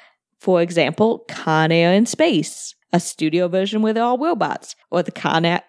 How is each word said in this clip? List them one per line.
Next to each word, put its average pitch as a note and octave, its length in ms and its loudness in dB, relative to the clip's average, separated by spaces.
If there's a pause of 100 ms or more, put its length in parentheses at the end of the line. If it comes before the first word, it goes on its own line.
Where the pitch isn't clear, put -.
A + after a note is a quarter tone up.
(400)
"For F3+ 220 2
example, E3+ 680 0
Con D#3+ 460 0
Air E3+ 200 4
in G#3+ 120 4
Space, - 680 -2 (180)
a F3 60 4
studio E3+ 500 -2
version G3 320 -2
where A3 100 0
they're A3+ 120 0
all B3 140 0
robots, A#3+ 580 -4 (160)
or E3+ 120 0
the - 80 -8
Con E3 320 -2
Air E3+ 260 0